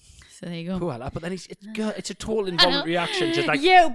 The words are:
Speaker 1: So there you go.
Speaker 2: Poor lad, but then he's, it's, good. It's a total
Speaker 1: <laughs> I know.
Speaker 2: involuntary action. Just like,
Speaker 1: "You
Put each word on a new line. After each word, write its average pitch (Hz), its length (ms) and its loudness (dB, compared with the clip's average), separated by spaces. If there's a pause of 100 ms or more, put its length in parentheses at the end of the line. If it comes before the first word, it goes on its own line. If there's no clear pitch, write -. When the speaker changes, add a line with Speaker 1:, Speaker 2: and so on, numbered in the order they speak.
(300)
Speaker 1:
So - 160 -18
there 170 80 -10
you 170 160 -8
go. 185 80 -2
Speaker 2:
Poor 170 180 -4
lad, 120 160 -8
but 170 80 -8
then 170 120 -8
he's, 185 160 -10
it's, 196 260 -18
good. 214 240 -2
It's 185 100 -10
a - 60 -8
total 220 320 -2
Speaker 1:
<laughs> - 0 -
I 185 40 -4
know. 175 40 -4
Speaker 2:
involuntary 180 420 2
action. 349 380 -2
Just 339 120 0
like, 294 140 2
Speaker 1:
"You 339 340 6